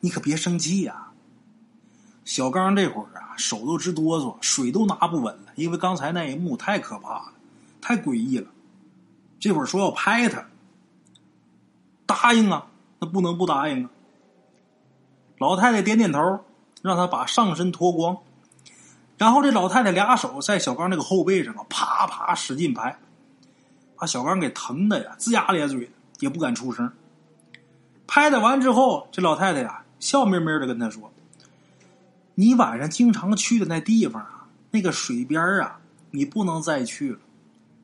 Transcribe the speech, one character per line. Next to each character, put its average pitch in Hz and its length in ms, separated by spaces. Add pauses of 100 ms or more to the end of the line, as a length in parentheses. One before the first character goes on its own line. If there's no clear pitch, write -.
你 180 80
可 - 100
别 147 160
生 170 240
气 185 220
呀。” 117 260 (1160)
小 131 260
刚 190 240
这 196 120
会 107 140
儿 - 180
啊， - 180
手 110 280
都 160 120
直 180 140
哆 160 300
嗦， 123 200
水 123 300
都 214 140
拿 185 220
不 165 140
稳 110 160
了， - 180
因 165 160
为 175 60
刚 185 180
才 139 160
那 175 140
一 135 100
幕 160 220
太 202 200
可 156 220
怕 - 140
了， - 200 (460)
太 240 180
诡 135 180
异 120 220
了。 101 100 (920)
这 202 140
会 151 100
儿 - 20
说 185 140
要 190 120
拍 233 360
他， - 180 (1600)
答 - 280
应 220 180
啊， 147 160 (320)
那 175 80
不 180 140
能 170 160
不 180 80
答 151 240
应 127 160
啊。 120 40 (1500)
老 160 180
太 233 140
太 214 100
点 214 160
点 214 140
头， 170 340 (380)
让 185 120
他 180 120
把 123 180
上 190 300
身 175 160
脱 175 200
光， 170 240 (1040)
然 220 160
后 277 80
这 277 80
老 196 180
太 214 160
太 208 60
俩 202 260
手 - 240
在 202 200
小 - 160
刚 175 160
这 185 40
个 151 60
后 180 220
背 180 200
上 117 120
啊， - 120
啪 - 380
啪 - 300
使 - 200
劲 151 160
拍， 117 280 (960)
把 - 100
小 131 180
刚 190 160
给 156 120
疼 160 360
的 185 160
呀， - 140
龇 - 140
牙 220 160
咧 165 200
嘴 131 180
的， - 60 (280)
也 139 100
不 156 100
敢 135 140
出 123 180
声。 120 220 (1120)
拍 294 240
打 277 80
完 247 240
之 254 100
后， 226 400
这 - 80
老 165 160
太 180 160
太 143 100
呀， 110 220 (160)
笑 277 240
眯 190 160
眯 165 60 (140)
的 135 80
跟 123 100
他 117 140
说： 110 200 (1200)
你 220 180
晚 170 240
上 139 100
经 240 240
常 190 240
去 233 220
的 196 80
那 160 140
地 220 280
方 220 140
啊， - 240 (240)
那 220 100
个 180 120
水 123 340
边 156 160
儿 185 220
啊， - 160 (320)
你 143 120
不 214 200
能 165 180
再 151 220
去 127 280
了， 104 80 (640)